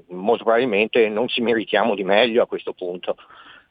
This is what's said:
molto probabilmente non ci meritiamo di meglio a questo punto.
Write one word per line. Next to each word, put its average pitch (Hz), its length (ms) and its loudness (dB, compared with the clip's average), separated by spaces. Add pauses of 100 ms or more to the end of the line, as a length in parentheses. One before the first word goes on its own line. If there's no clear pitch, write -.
molto 98 340 -2
probabilmente 113 680 2
non 107 200 -4
ci - 140 -6
meritiamo 110 520 0
di 98 80 -6
meglio 110 400 2
a - 60 0
questo 92 240 -8
punto. 90 420 -8 (560)